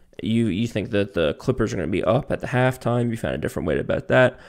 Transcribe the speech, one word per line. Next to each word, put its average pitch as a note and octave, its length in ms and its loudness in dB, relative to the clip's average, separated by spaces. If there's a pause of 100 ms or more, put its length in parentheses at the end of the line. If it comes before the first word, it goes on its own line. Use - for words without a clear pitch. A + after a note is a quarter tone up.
(240)
You, A2+ 240 2
you G2+ 180 0
think A#2 260 -4
that G2+ 220 0
the D#2+ 200 2
Clippers A#2+ 400 -2
are - 20 -6
gonna E2+ 140 -4
be F#2 160 0
up A#2+ 260 0
at - 80 -2
the - 80 -8
halftime, B2 600 0
you A2+ 80 -4
found C#2 180 -4
a - 20 -4
different - 300 -4
way D2 80 2
to C#2+ 80 0
bet - 240 -2
that. B2+ 420 4